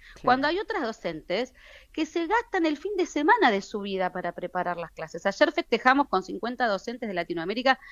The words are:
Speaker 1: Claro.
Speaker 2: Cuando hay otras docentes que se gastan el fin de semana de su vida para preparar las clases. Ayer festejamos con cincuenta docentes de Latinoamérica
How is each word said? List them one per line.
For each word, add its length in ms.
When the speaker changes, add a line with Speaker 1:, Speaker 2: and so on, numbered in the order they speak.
Speaker 1:
Claro. 100
Speaker 2:
Cuando 240
hay 100
otras 240
docentes 720
que 140
se 200
gastan 400
el 100
fin 200
de 100
semana 440
de 120
su 180
vida 320
para 200
preparar 440
las 160
clases. 340
Ayer 260
festejamos 560
con 140
cincuenta 440
docentes 420
de 60
Latinoamérica 640